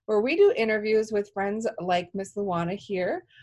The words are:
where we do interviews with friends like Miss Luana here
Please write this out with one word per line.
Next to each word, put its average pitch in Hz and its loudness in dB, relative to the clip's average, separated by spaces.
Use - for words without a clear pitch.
where 214 2
we 277 0
do 403 6
interviews 220 0
with 208 -2
friends 202 -4
like 175 0
Miss 196 -8
Luana 180 -2
here 202 -4